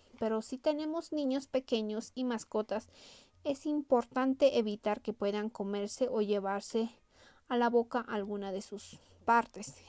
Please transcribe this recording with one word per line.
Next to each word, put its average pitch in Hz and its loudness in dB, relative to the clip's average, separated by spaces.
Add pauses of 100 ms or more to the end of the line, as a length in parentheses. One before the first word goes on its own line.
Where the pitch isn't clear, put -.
(180)
pero 226 0
si 254 -8
tenemos 311 -2
niños 277 0
pequeños 226 -2
y 254 -4
mascotas, 214 -4 (560)
es 277 -4
importante 269 4
evitar 214 0
que 214 -4
puedan 208 -2
comerse 202 -2
o 220 0
llevarse 202 0 (560)
a 247 -2
la 240 4
boca 233 2
alguna 202 -4
de 190 -2
sus - -10 (260)
partes, 233 2 (120)